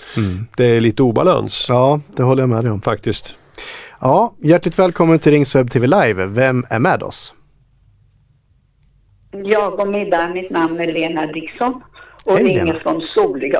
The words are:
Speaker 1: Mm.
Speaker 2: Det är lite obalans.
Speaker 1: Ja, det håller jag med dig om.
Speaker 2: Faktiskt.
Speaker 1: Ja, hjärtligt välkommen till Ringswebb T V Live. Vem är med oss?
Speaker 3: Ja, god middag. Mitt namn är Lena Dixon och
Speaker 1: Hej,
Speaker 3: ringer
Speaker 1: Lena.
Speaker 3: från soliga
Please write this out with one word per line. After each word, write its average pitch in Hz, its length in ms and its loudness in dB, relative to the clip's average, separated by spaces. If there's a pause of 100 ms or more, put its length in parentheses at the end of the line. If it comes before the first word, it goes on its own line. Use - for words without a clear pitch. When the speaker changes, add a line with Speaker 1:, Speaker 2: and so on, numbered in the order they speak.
(180)
Speaker 1:
Mm. 98 300 -4 (100)
Speaker 2:
Det 123 80 4
är 117 160 4
lite 113 220 2
obalans. 123 680 0
Speaker 1:
Ja, 131 300 4 (160)
det 135 80 0
håller 131 200 2
jag 127 60 0
med 113 140 0
dig 120 80 0
om. 104 100 -4
Speaker 2:
Faktiskt. - 540 -4 (640)
Speaker 1:
Ja, 233 320 2 (100)
hjärtligt 170 360 2
välkommen 170 400 4
till 151 120 4
Ringswebb 139 400 2
T 127 80 0
V 120 80 2
Live. 120 380 2
Vem 123 440 0
är 117 100 -2
med 151 240 0
oss? - 300 -12 (2000)
Speaker 3:
Ja, 208 260 0
god 196 200 -4
middag. 175 440 -2
Mitt 185 180 -8
namn 165 280 -2
är 165 140 -4
Lena 160 340 -4
Dixon 165 540 -6 (440)
och 196 120 2
Speaker 1:
Hej, 220 80 2
Speaker 3:
ringer 185 200 0
Speaker 1:
Lena. 165 140 -2
Speaker 3:
från 160 220 -4
soliga - 580 -2